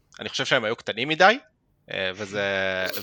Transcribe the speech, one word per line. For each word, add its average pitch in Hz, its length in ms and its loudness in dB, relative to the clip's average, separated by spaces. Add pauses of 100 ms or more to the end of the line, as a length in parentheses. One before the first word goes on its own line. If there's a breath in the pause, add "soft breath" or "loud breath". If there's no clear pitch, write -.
(200)
אני - 80 -10
חושב - 160 -6
שהם 127 200 2
היו 110 120 -2
קטנים 110 320 -6
מדי, 185 300 6 (520)
אה, 95 240 -2
וזה, 95 720 -2 (160)